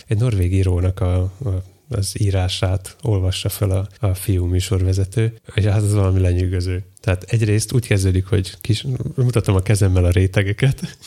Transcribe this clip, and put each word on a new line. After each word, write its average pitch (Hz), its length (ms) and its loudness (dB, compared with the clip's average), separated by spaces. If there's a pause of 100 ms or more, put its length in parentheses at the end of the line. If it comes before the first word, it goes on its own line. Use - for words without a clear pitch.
Egy 110 120 -2
norvég 101 340 0
írónak 92 480 2
a, 90 220 0
a, 92 80 -2 (580)
az 104 320 -4
írását 95 840 -2
olvassa 95 460 0
fel 98 220 -2
a, 95 360 -4
a 92 80 2
fiú 90 320 0
műsorvezető, 92 880 0 (220)
és 98 100 0
hát 107 180 2
az 101 120 0
valami 95 260 2
lenyűgöző. 90 640 0 (160)
Tehát 92 220 -2
egyrészt 110 500 0
úgy 127 140 0
kezdődik, 95 400 2
hogy 95 340 -2
kis, - 240 -2 (320)
mutatom 120 380 2
a 95 80 4
kezemmel 95 420 2
a 87 60 4
rétegeket, 98 840 0 (100)